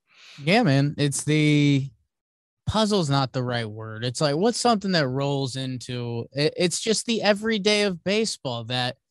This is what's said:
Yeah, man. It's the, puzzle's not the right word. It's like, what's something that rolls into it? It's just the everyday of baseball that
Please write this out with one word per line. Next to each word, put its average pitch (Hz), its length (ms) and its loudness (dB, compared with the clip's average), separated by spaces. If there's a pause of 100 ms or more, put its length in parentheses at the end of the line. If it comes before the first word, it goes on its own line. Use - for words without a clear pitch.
(420)
Yeah, 202 220 4
man. 143 340 4
It's 143 240 -2
the, 147 680 2 (760)
puzzle's 202 440 2
not 139 220 2
the 131 100 -2
right 120 260 -4
word. 110 360 -10
It's 123 160 -6
like, 147 160 2
what's 220 240 0
something 202 320 2
that 151 160 2
rolls 139 480 -2
into 123 760 -8
it? 143 240 0
It's 175 240 0
just 214 240 -2
the 226 160 -2
everyday 208 600 2
of 185 220 -2
baseball 180 600 -2
that 123 300 -4 (140)